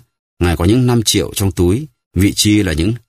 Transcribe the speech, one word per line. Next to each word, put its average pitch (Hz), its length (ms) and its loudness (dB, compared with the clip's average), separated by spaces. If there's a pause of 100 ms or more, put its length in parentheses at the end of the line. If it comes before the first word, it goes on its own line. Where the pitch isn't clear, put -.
(380)
ngài 87 180 0
có 87 80 -2
những 123 220 2
năm 120 160 2
triệu 98 320 -2
trong 98 180 -2
túi, 98 360 0 (260)
vị 95 220 2
chi 104 260 2
là 90 100 -4
những 85 220 -2 (140)